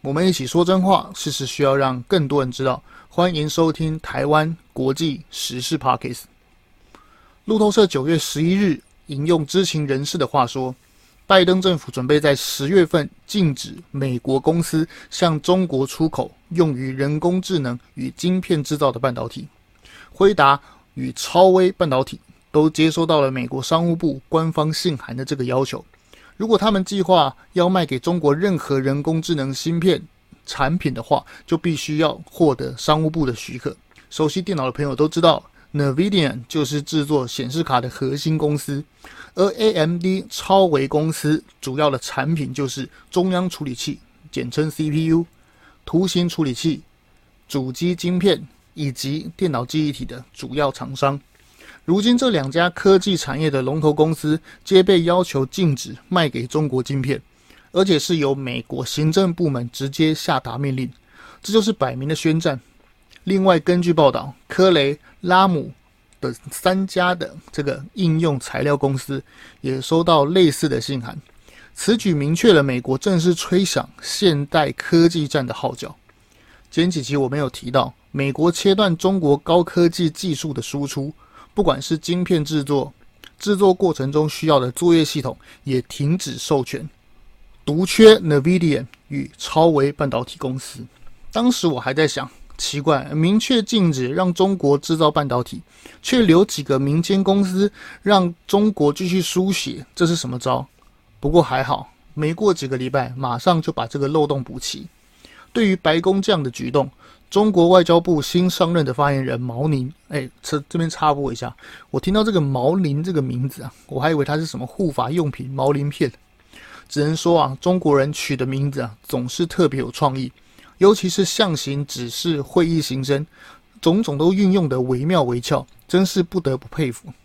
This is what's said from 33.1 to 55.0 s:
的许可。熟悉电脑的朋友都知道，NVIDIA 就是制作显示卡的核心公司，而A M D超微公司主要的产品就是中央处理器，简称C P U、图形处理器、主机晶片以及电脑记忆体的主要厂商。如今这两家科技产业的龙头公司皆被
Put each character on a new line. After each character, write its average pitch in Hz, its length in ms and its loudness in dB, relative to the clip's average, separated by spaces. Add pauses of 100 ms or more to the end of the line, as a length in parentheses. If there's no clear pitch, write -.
的 120 100 -2
许 - 240 -14
可。 - 160 -8 (340)
熟 156 180 0
悉 185 140 -2
电 175 160 -4
脑 135 60 -4
的 127 80 -4
朋 143 120 -6
友 139 120 -4
都 151 120 4
知 160 120 -2
道， 165 240 4 (300)
NVIDIA 147 760 0
就 156 160 -2
是 143 180 -4
制 147 240 -2
作 143 220 0
显 123 240 -8
示 160 100 -4
卡 135 200 0
的 123 80 -8
核 135 260 -6
心 156 220 -2
公 147 200 0
司， 143 260 -6 (520)
而 185 140 2
A 220 240 0
M 170 260 0
D 185 300 -2
超 196 340 2
微 143 240 2
公 151 240 0
司 156 320 0 (160)
主 131 180 -6
要 151 120 2
的 131 100 -2
产 139 340 -4
品 131 200 -6
就 139 140 -4
是 127 220 -10 (220)
中 185 200 0
央 180 180 -2
处 - 160 -10
理 127 100 -8
器， - 240 -10 (320)
简 123 180 -6
称 151 220 -2
C 156 180 -4
P 160 180 -2
U、 165 180 2 (600)
图 185 220 0
形 175 200 0
处 160 180 -2
理 127 80 -4
器、 156 280 -4 (680)
主 131 200 -4
机 175 240 -4
晶 175 240 -4
片 175 300 0 (260)
以 143 180 -6
及 143 440 -8
电 175 160 -2
脑 123 140 -4
记 151 220 -2
忆 143 40 -2
体 131 140 -10
的 120 180 -14 (100)
主 127 220 -12
要 143 160 0
厂 135 240 -12
商。 139 240 -2 (640)
如 180 140 2
今 240 160 4
这 254 140 2
两 139 220 -2
家 170 180 2
科 190 300 4
技 185 180 0
产 139 220 -6
业 156 100 0
的 135 140 0
龙 143 180 -2
头 151 100 4
公 156 220 2
司 156 260 -2 (240)
皆 190 200 6
被 185 200 4